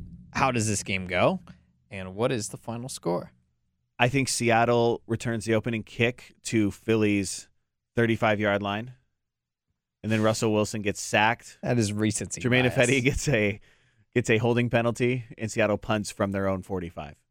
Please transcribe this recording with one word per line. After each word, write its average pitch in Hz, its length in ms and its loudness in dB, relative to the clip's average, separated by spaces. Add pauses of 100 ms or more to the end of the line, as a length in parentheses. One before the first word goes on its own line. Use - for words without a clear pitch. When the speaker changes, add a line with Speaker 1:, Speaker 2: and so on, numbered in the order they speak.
(320)
Speaker 1:
how 135 180 2
does 113 180 0
this 101 140 0
game 95 240 -4
go? 110 340 2 (500)
And 92 240 -10
what 117 180 0
is 107 160 -4
the - 80 -14
final 120 320 -10
score? - 440 -6 (680)
Speaker 2:
I 123 100 2
think 131 200 0
Seattle 117 760 2
returns 113 380 -4
the 113 100 2
opening 110 280 -2
kick - 520 -4 (100)
to 107 260 2
Philly's 104 760 0 (480)
thirty-five-yard 107 680 2
line. 107 300 -6 (1080)
And 107 80 -4
then 110 120 2
Russell 110 300 2
Wilson 104 300 0
gets 98 180 -2
sacked. - 640 0
Speaker 1:
That 127 160 0
is 104 140 2
recency 104 480 -2
Speaker 2:
Jermaine 123 220 2 (120)
Speaker 1:
bias. 123 160 4
Speaker 2:
Ifedi 135 140 2
gets 131 240 0
a, 104 320 2 (540)
gets 123 160 0
a 107 80 4
holding 120 320 2
penalty, 120 540 0 (120)
and 110 140 -6
Seattle 104 280 2
punts 104 320 -2
from 98 220 -2
their 98 160 0
own 95 140 -2
forty-five. 85 540 -10 (140)